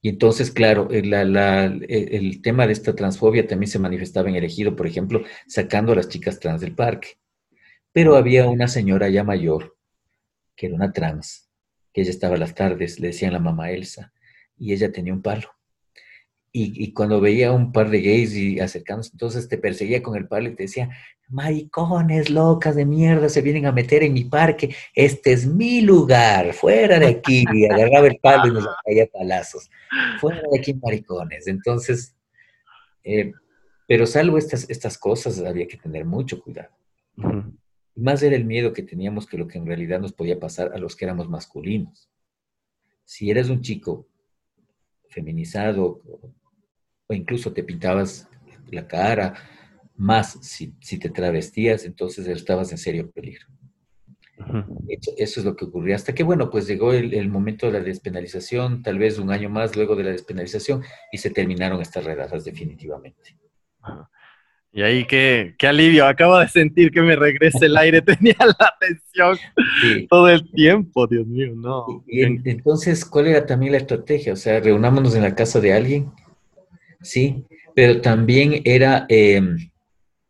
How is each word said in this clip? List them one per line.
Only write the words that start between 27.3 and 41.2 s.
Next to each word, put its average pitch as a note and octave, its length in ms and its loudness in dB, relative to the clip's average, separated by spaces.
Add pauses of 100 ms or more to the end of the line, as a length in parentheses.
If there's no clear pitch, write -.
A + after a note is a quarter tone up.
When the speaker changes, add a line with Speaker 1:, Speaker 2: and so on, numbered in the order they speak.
Speaker 1:
Y G#2+ 120 6
agarraba A#2 420 6
el C3 140 4
palo C3+ 260 6
y A#2+ 60 2
nos G#2+ 140 -4 (180)
caía G#2+ 200 4
a - 20 -18
palazos. F#2 640 -8 (500)
"Fuera E3 220 -4 (100)
de C3+ 80 0
aquí, C#3 140 -4
maricones". F#2 760 -8
Entonces, A#2+ 680 -6 (880)
eh, G2+ 300 -4 (540)
pero A#2 180 4
salvo D#3 320 0
estas, D3 320 -6
estas A#2+ 280 -10
cosas, G#2 420 -4
había F2 280 -8
que - 100 -20
tener D#2 280 -12
mucho A2 360 -8
cuidado. - 280 -20 (480)
Speaker 2:
Ujú. G2+ 360 -8 (420)
Speaker 1:
Más C3+ 280 -2
era C#3 120 2
el A#2+ 100 -2
miedo A2+ 280 -4
que G2 100 -12
teníamos G#2 440 -10
que F#2+ 100 -14
lo E2 100 -10
que E2+ 100 -16
en E2 80 -12
realidad E2+ 340 -6
nos G2 140 -10
podía F2 260 -6
pasar E2+ 340 -8
a - 40 -12
los F2+ 180 -12
que F#2 100 -10
éramos F2 240 -8